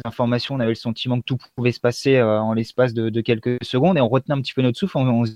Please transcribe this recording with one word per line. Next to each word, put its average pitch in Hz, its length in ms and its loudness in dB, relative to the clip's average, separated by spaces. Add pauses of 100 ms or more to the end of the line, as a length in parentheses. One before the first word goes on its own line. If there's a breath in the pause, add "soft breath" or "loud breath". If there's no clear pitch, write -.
informations, 120 500 -2
on 131 60 -2
avait 113 80 2
le 113 60 0
sentiment 123 440 -4
que - 60 -8
tout 131 120 -2 (180)
pouvait 123 180 0
se - 80 -10
passer, 135 340 2
euh, 110 240 4
en 110 140 0
l'espace 113 400 0
de, 113 160 -2
de 113 120 -2
quelques 123 420 0
secondes. 143 340 2
Et 139 40 2
on 117 80 2
retenait 131 240 0
un 139 80 0
petit - 120 -8
peu 135 80 -2
notre 123 180 0
souffle 190 180 -4
en, 131 100 2
en 117 180 2
se 110 100 -6